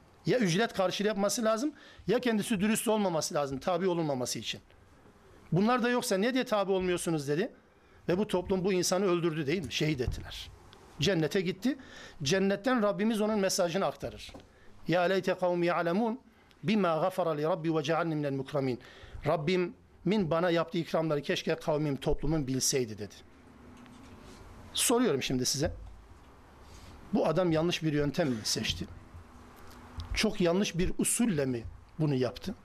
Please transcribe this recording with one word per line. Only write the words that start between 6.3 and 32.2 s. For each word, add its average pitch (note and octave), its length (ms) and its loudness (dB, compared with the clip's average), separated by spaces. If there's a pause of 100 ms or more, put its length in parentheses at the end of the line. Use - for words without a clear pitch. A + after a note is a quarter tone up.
diye B3+ 100 2
tabi G3+ 280 0
olmuyorsunuz?" F3 560 0
dedi. E3 240 0 (560)
Ve F3+ 100 2
bu G3+ 100 0
toplum F#3 380 0
bu G3 80 2
insanı F#3 320 2
öldürdü, E3 420 0
değil E3 180 -2
mi? A#2+ 80 -8
Şehit D3+ 280 0
ettiler. - 480 -6 (500)
Cennete E3 420 2
gitti. F#3+ 360 -2 (460)
Cennetten G3 600 2
Rabbimiz G#3 380 0
onun G#3+ 180 2
mesajını F#3 460 0
aktarır. A#2+ 480 -8 (540)
"Ya E3+ 140 4
leyte F#3 320 2
kavmi F3 320 2
ya'lemun F3 540 0 (440)
bima F3+ 340 2
gafara E3+ 340 0
li D3+ 120 -2
rabbi D#3+ 320 0
ve D#3 80 2
cealni D#3+ 320 0
minel D3 180 -2
mukramin." C3+ 460 -2 (460)
"Rabbimin F3 1040 0
bana E3 180 2
yaptığı E3 280 0
ikramları D#3+ 440 0
keşke E3 340 -2
kavmim, D3+ 420 0
toplumum D3 500 0
bilseydi." B2+ 520 0
dedi. G2+ 160 -12 (1600)
Soruyorum A#3 500 2
şimdi B2+ 220 0
size. C#3 260 0 (1400)
Bu - 140 2
adam E3+ 240 2
yanlış D#3+ 320 2
bir D#3 100 2
yöntem D3 360 0
mi B2 140 0
seçti? - 440 -4 (1300)
Çok - 280 0
yanlış F3 360 2
bir - 200 2
usulle F#3+ 480 2
mi B2 180 -2 (360)
bunu D3+ 160 2
yaptı? B2+ 500 -2